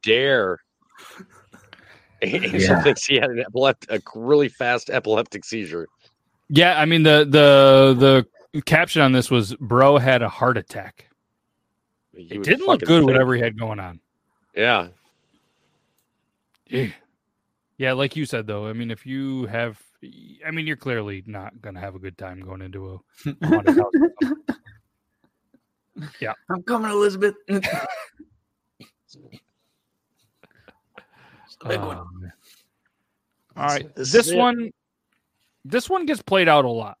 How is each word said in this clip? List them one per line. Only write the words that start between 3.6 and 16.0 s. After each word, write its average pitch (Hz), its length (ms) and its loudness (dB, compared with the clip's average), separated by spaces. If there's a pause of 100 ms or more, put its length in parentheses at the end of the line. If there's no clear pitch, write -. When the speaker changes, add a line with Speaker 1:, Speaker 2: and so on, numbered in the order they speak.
Speaker 1:
a 110 100 -4 (180)
really 135 300 2
fast 120 420 -4
epileptic 107 540 -4
seizure. 85 420 -10 (640)
Speaker 3:
Yeah, 165 320 4
I 151 60 4
mean, 165 160 2
the, 151 260 6
the, 135 960 8 (260)
the 147 100 -8
caption 160 400 0
on 131 100 4
this 127 180 0
was, 117 260 0
"Bro 135 420 4
had 127 240 2
a 107 60 -4
heart 123 280 -2
attack." - 520 -12 (1040)
Speaker 1:
You 87 160 -20
Speaker 3:
It 104 80 -10
Speaker 1:
would 101 60 -8
Speaker 3:
didn't 240 220 0
look - 140 2
Speaker 1:
fucking - 60 -8
Speaker 3:
good, 165 140 4
Speaker 1:
think. 135 100 4
Speaker 3:
whatever 127 240 2
he 120 80 -2
had 110 160 -6
going 110 220 -8
on. 90 200 -16 (540)
Speaker 1:
Yeah. 104 340 0 (1800)